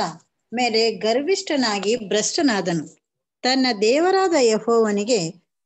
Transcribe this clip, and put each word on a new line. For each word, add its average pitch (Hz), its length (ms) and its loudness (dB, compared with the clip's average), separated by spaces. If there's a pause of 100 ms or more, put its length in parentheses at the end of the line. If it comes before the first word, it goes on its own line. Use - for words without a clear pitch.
(540)
ಮೇಲೆ 226 360 0
ಗರ್ವಿಷ್ಠನಾಗಿ 233 1080 -2
ಭ್ರಷ್ಟನಾದನು. 202 920 -2 (560)
ತನ್ನ 254 240 2 (140)
ದೇವರಾದ 349 600 2
ಯೆಹೋವನಿಗೆ 214 1000 0 (240)